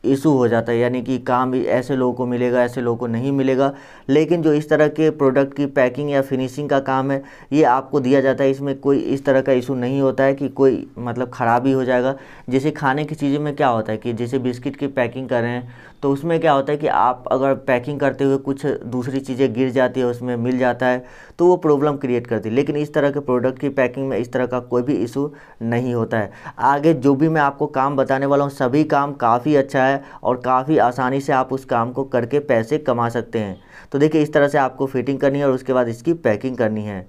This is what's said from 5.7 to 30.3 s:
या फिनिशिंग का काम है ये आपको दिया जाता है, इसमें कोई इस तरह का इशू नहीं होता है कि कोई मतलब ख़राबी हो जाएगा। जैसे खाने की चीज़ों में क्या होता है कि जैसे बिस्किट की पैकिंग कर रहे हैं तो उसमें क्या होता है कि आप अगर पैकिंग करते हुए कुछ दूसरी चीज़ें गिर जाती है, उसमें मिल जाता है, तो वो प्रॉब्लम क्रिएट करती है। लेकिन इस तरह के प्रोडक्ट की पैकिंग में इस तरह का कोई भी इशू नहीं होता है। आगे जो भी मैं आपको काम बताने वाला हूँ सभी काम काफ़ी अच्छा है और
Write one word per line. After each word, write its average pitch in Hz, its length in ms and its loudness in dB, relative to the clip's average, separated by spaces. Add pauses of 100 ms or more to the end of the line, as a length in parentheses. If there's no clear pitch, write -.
या 139 120 2
फिनिशिंग 135 460 -4
का 139 120 2
काम 135 300 -2
है 139 100 -2 (300)
ये 147 140 4
आपको 135 340 2
दिया 135 220 4
जाता 131 220 2
है, 135 80 4
इसमें 135 260 -4
कोई 139 220 2
इस 139 260 -4
तरह 135 160 4
का 135 120 0
इशू 127 220 0
नहीं 127 260 -2
होता 131 220 2
है 135 100 4
कि 139 160 -4
कोई 135 360 2 (140)
मतलब 123 320 -6
ख़राबी 123 400 2
हो 131 140 2
जाएगा। 127 300 0 (340)
जैसे 139 240 0
खाने 147 320 0
की 156 100 -10
चीज़ों 143 240 0
में 147 160 -4
क्या 139 140 2
होता 113 220 0
है 107 60 -4
कि 120 160 -4
जैसे 120 280 -4
बिस्किट 127 340 -4
की 143 140 -6
पैकिंग 127 400 -4
कर 123 120 0
रहे 117 100 -2
हैं 123 400 -10 (120)
तो 139 80 0
उसमें 160 280 0
क्या 156 120 2
होता 139 200 2
है 147 60 0
कि 151 100 -4
आप 123 420 0
अगर 135 280 2
पैकिंग 127 420 -2
करते 139 240 0
हुए 139 160 2
कुछ 139 260 -6
दूसरी 127 540 -4
चीज़ें 131 340 0
गिर 131 180 0
जाती 127 280 0
है, 123 60 0
उसमें 123 320 -4
मिल 123 200 -2
जाता 123 280 0
है, 127 180 0 (360)
तो 170 60 4
वो 180 120 8
प्रॉब्लम 147 400 2
क्रिएट 123 300 -2
करती 110 220 -4
है। 110 60 -2
लेकिन 143 220 0
इस 147 160 -4
तरह 143 180 2
के 143 100 -4
प्रोडक्ट 127 380 0
की 147 120 -2
पैकिंग 135 380 -2
में 120 80 -2
इस 120 160 -4
तरह 127 120 0
का 123 160 -4
कोई 123 200 -2
भी 135 140 -2
इशू 127 360 -4 (320)
नहीं 120 300 -2
होता 113 260 -2
है। 98 120 -4 (300)
आगे 143 340 4
जो 139 200 2
भी 156 140 2
मैं 160 120 2
आपको 143 280 0
काम 139 260 -2
बताने 135 300 0
वाला 143 180 2
हूँ 143 100 -2
सभी 139 320 0
काम 143 300 0
काफ़ी 123 400 2
अच्छा 135 280 2
है 139 200 0 (200)
और 123 200 -2